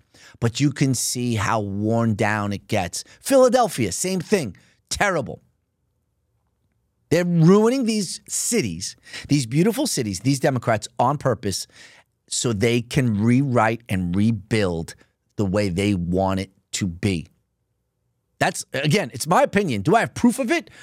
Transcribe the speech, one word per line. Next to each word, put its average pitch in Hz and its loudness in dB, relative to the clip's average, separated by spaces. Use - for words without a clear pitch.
but 117 -2
you 139 4
can 135 0
see 123 -4
how 104 0
worn 107 0
down 104 -2
it - -10
gets. 92 -4
Philadelphia, 240 4
same 185 -4
thing. 147 -2
Terrible. 147 -2
They're 170 2
ruining 202 4
these 214 -4
cities, 104 -4
these 139 2
beautiful 196 0
cities, 104 -4
these 135 0
Democrats 123 0
on 131 0
purpose 104 -4
so - -2
they 117 2
can 120 0
rewrite 117 2
and 90 -2
rebuild 98 0
the 107 -2
way 101 0
they 98 0
want 92 0
it 98 -8
to 107 -4
be. 87 -2
That's, - -2
again, 147 0
it's 127 -8
my 190 4
opinion. 151 0
Do 156 2
I 226 6
have 165 -4
proof 240 2
of 233 -2
it? 330 -2